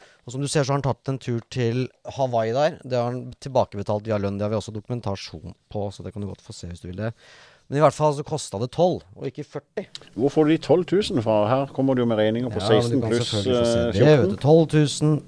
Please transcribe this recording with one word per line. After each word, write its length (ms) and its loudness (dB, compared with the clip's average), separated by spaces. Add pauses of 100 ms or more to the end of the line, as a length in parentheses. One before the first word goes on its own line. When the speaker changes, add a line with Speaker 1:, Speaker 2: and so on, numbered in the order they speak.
(260)
Speaker 1:
Og 60 -16
som 100 -6
du 60 -4
ser, 160 0
så 80 -2
har 100 0
han 20 -8
tatt 260 -2
en 100 -4
tur 200 -4 (100)
til 380 -2 (300)
Hawaii 360 0
der. 300 0
Det 100 -6
har 180 -2
han 300 -10
tilbakebetalt 640 -2
via 120 -2
lønn. 200 -2
Det 60 -2
har 60 -2
vi 60 -2
også 180 -6
dokumentasjon 800 -8 (180)
på, 200 -6
så 120 -18
det 100 -12
kan 80 -10
du 60 -6
godt 140 -12
få 120 -18
se 140 -14
hvis 140 -12
du 60 -14
vil 80 -10
det. 180 -6 (560)
Men 80 -2
i 40 4
hvert 140 6
fall 200 0
så 80 -8
kostet 360 -8
det 120 -4
tolv, 300 0 (140)
og 100 -14
ikke 200 -10
førti. 400 -12 (300)
Speaker 2:
Hvor 160 2
får 140 4
du 60 4
de 80 4
tolv 260 2
tusen 380 0
fra? 240 4
Her 260 2
kommer 220 2
du 60 2
jo 40 2
med 140 2
regninger 320 2
på 80 -4
Speaker 1:
Ja, 100 -2
men 120 6
du 0 -
Speaker 2:
seksten 200 0
Speaker 1:
kan 100 -2
Speaker 2:
pluss, 200 0
Speaker 1:
selvfølgelig 280 0
få 60 2
se 140 2
Speaker 2:
eh, 120 0
Speaker 1:
det, 120 0
vet 260 6
du. 60 -4
Speaker 2:
fjorten. 40 -10
Speaker 1:
Tolv 280 6
tusen 600 2